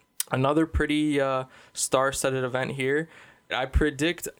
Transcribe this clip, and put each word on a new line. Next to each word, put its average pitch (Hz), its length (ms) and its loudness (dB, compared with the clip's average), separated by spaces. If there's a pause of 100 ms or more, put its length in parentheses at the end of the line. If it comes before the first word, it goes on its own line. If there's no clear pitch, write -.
(300)
Another 139 340 2
pretty, 151 560 0
uh, 135 240 -2 (280)
star-studded 131 720 0
event 127 280 -4
here. 139 360 -2 (440)
I 123 140 -2
predict 151 600 0 (120)